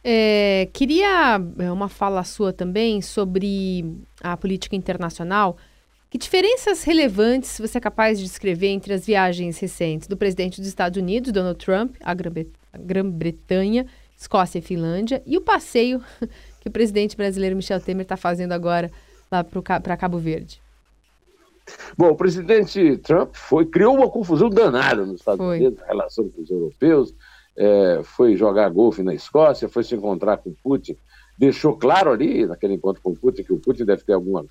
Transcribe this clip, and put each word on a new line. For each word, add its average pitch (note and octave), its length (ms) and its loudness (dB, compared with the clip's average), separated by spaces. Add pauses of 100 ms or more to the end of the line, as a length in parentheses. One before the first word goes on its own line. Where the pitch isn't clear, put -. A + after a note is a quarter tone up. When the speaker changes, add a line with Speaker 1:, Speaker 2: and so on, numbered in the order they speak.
Speaker 1:
É, G#3 680 2
queria, D4+ 680 2 (180)
é, F3+ 120 -2
uma G3 180 -4
fala G3 360 -2
sua F#3+ 280 -4
também G3+ 480 -2
sobre F#3+ 840 -2 (380)
a F3 140 -6
política F#3+ 380 -6
internacional. F3+ 840 -4 (540)
Que B3+ 80 -8
diferenças F#4+ 640 0
relevantes B3+ 760 0
você A3 200 -6
é - 20 -2
capaz A3 380 0
de F#3+ 60 -8
descrever F#3 440 -4
entre G3 240 -4
as F#3 140 -4
viagens F3+ 520 0
recentes E3 500 -6
do G3 80 -6
presidente F#3 440 -4
dos G3 80 -8
Estados F#3+ 320 -4
Unidos, A3+ 320 -4
Donald F3+ 320 -2
Trump, G#3 380 -2
à F3 120 -4
Grã-Bre-, E3+ 380 -8 (260)
Grã-Bretanha, F#3+ 1080 -2 (300)
Escócia F#3 420 -2
e E3 40 -6
Finlândia, F#3 640 -4
e D#4 100 -2
o F#4+ 40 0
passeio B3+ 640 0 (180)
<laughs> - 400 -14
que - 80 -10
o - 20 -6
presidente G#3 460 0
brasileiro F#3+ 400 -2
Michel F#3+ 240 -4
Temer F#3 260 -6
tá F#3 100 -6
fazendo F3+ 360 -4
agora E3+ 380 -2 (400)
lá F3+ 120 0
pro F3 200 -8
Ca-, F3+ 180 -2
pra F3 160 -4
Cabo F3 220 -4
Verde? E3 440 -6 (1300)
Speaker 2:
Bom, E3 140 6
o D3+ 60 4
presidente F3+ 840 2
Trump - 360 0
foi, D#3+ 300 0
criou G#3 320 4
uma B3+ 120 6
confusão F3+ 420 2
danada C3+ 540 2
nos F#2 140 -8
Estados G#2+ 260 -2
Speaker 1:
Foi. F3 140 -2
Speaker 2:
Unidos, B2+ 240 2
em - 40 -14
relação G2 420 -4
com E2+ 140 -14
os D#2 80 -14
europeus, G#2+ 640 0 (420)
é, G2 480 4
foi A#2 320 4
jogar G2+ 320 2
golfe G#2 340 2
na F#2 120 -2
Escócia, C#3+ 540 2
foi A#2+ 140 -4
se A#2 120 -4
encontrar G2+ 420 -2
com - 140 -14
o D#2+ 120 -16
Putin, C3+ 340 -2 (420)
deixou D#3+ 380 2
claro D#3 360 4
ali, C3+ 340 0
naquele F#2+ 280 -4
encontro F#2 280 -4
com F#2 80 -2
o E2+ 60 -6
Putin, B2+ 260 0
que F#2 100 -4
o E2 60 0
Putin A#2+ 260 -2
deve G2+ 200 0
ter G2+ 80 0
alguma F2+ 380 -2